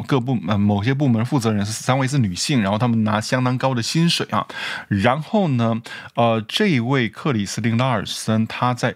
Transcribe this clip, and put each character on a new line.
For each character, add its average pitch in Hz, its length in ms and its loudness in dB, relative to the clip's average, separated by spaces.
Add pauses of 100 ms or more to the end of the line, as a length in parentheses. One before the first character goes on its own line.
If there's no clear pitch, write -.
各 139 160 0
部-， 127 260 -2
呃， 104 100 2
某 101 240 2
些 131 120 0
部 139 160 2
门 110 160 2
负 147 120 0
责 110 140 2
人， 101 140 0
三 127 340 -2
位 131 80 2
是 143 100 0
女 104 160 2
性， 127 280 0
然 98 100 2
后 107 60 2
他 120 100 2
们 113 160 2
拿 107 160 2
相 127 240 -2
当 127 140 0
高 135 160 0
的 117 100 -2
薪 170 260 2
水 - 180 0
啊。 107 200 -2 (400)
然 120 340 2
后 190 280 0
呢， 113 320 0 (320)
呃， 117 340 2
这 214 220 0
一 135 100 4
位 120 300 0
克 151 240 -2
里 101 120 0
斯 - 140 -6
汀· 110 180 0
拉 131 120 2
尔 101 160 -2
森， 110 420 -2
他 123 260 -2
在 120 220 -2